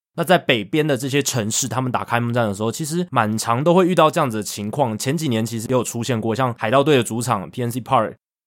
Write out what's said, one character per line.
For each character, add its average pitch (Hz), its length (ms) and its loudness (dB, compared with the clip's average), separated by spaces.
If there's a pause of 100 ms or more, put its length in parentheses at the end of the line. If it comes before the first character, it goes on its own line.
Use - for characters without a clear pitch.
(160)
那 170 80 -4
在 170 140 4
北 117 260 0
边 151 220 0
的 147 100 2
这 127 140 -4
些 139 140 2
城 110 260 -2
市， - 180 -4
他 123 140 -4
们 127 100 -2
打 101 140 -4
开 120 140 0
幕 120 120 0
战 117 160 2
的 101 60 -2
时 95 80 -6
候， 113 100 0
其 160 140 -6
实 170 240 -4
蛮 110 260 2
常 117 280 0
都 170 100 4
会 180 140 6
遇 180 80 0
到 156 160 6
这 170 100 0
样 139 80 0
子 110 80 -4
的 104 60 -4
情 104 260 -8
况。 117 260 -2
前 131 220 -2
几 160 100 -2
年 113 160 0
其 117 160 -6
实 113 80 -6
也 127 60 0
有 123 100 2
出 117 200 -6
现 110 180 -2
过， 110 140 -2
像 123 180 0
海 110 160 -4
盗 135 140 4
队 147 120 4
的 123 60 6
主 110 180 -4
场 107 300 -2
P 123 140 -8
N 120 80 -2
C 120 100 -6
Park， 110 320 0 (340)